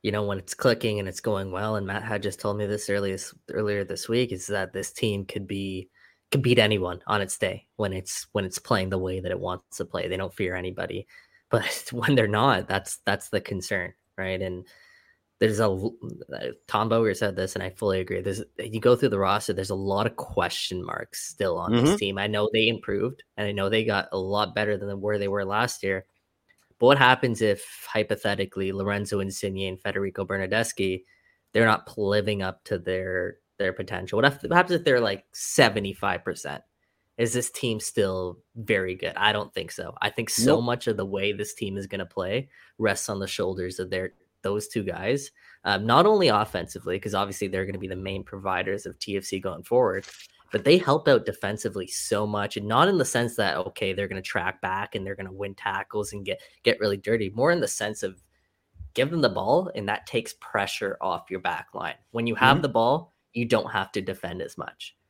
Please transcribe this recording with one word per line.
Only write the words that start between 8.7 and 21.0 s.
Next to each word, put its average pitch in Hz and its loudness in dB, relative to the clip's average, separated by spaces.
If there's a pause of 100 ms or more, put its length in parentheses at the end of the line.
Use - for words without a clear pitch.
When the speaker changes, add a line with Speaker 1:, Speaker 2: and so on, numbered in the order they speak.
Speaker 1:
the 95 0
way 92 -2
that 90 -4
it 92 -2
wants 90 -8
to 87 -4
play. 90 -4
They 92 -4
don't 95 -6
fear 92 -2
anybody. 92 -6 (420)
But - -2
<laughs> - -10
when 120 2
they're 113 6
not, 107 4
that's, 98 -2
that's 98 -2
the 98 0
concern, 92 -6 (240)
right? 95 -4
And 92 -6 (760)
there's 110 4
a 113 4
l-, 101 0 (400)
uh, - -8 (200)
Tom 107 2
Boger 113 4
said 101 0
this, 95 -2
and 92 -4
I 92 -4
fully 95 0
agree. 92 -4
There's, 98 -4 (160)
you 110 -4
go 120 8
through 135 2
the 101 2
roster, 101 2
there's 95 -2
a 98 -2
lot 98 0
of - -4
question - -4
marks - -8